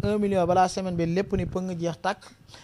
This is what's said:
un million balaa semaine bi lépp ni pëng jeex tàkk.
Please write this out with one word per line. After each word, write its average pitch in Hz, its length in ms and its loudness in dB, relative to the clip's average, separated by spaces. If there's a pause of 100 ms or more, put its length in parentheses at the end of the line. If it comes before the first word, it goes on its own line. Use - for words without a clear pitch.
un 208 180 0
million 196 240 4
balaa 180 220 4
semaine 185 280 -6
bi 170 100 0
lépp 175 280 -2
ni 185 120 -2
pëng 185 340 -6
jeex 170 220 -4
tàkk. - 280 -6 (340)